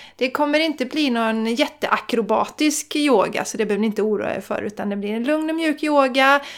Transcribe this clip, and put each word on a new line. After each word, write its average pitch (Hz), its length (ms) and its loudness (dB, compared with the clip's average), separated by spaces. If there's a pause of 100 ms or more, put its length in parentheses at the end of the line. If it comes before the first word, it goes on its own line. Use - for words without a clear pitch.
(160)
det 254 140 -2
kommer 294 300 0
inte 302 240 0
bli 285 260 0
någon 220 440 0
jätteakrobatisk 226 1400 0
yoga, 262 480 2
så - 120 -8
det 214 100 -2
behöver 202 140 0
ni 220 60 2
inte 208 160 -2
oroa 208 320 -2
er 190 60 -6
för. 208 220 -6
Utan 208 280 -6
det 202 60 -4
blir 202 180 -6
en 233 100 -4
lugn 311 260 0
och 320 60 -2
mjuk 311 260 -2
yoga. 277 580 4 (180)